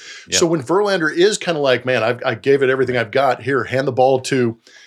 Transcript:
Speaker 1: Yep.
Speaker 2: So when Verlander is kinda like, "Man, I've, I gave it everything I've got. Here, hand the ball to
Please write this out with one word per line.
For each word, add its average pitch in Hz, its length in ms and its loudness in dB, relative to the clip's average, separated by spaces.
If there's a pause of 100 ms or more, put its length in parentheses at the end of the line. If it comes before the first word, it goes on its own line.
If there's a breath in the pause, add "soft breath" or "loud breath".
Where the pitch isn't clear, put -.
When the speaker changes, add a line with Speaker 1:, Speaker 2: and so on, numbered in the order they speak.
(280 loud breath)
Speaker 1:
Yep. - 100 -2
Speaker 2:
So 180 80 2
when 165 160 -2
Verlander 180 500 0
is 185 260 2
kinda 160 220 -4
like, 127 240 2
"Man, 127 200 0
I've, 117 200 -2
I 123 120 -2
gave 135 260 2
it 131 80 2
everything 127 260 0
I've 113 140 -2
got. 131 320 0
Here, 131 220 -2
hand 135 240 -2
the 131 40 -4
ball 127 280 2
to 123 380 0 (280 loud breath)